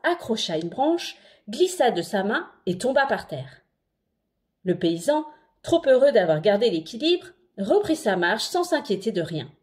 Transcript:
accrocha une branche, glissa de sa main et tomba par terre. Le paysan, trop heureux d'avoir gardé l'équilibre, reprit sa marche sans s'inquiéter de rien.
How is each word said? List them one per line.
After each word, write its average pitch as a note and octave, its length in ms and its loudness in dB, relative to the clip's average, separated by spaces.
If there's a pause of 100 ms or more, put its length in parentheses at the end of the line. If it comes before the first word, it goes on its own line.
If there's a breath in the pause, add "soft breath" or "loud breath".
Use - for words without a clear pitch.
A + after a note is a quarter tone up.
accrocha A3+ 540 -2
une E3+ 120 -6
branche, D#4 480 -2 (320 soft breath)
glissa C4+ 420 2
de F3 100 -2
sa F#3+ 220 -2
main C4 260 -2 (160)
et F3+ 120 -2
tomba C4+ 300 2
par G3+ 200 -4
terre. C3 340 -12 (1000)
Le F3+ 160 -2
paysan, F3+ 460 0 (380 loud breath)
trop E4 220 2
heureux C4+ 280 6
d'avoir E3 260 4
gardé G#3 300 2
l'équilibre, A#3+ 580 -2 (300)
reprit D#4 400 0
sa G3 180 -2
marche F3+ 280 0
sans F4+ 200 -2
s'inquiéter A3+ 480 -2
de F3 100 -2
rien. D3+ 300 -8 (120)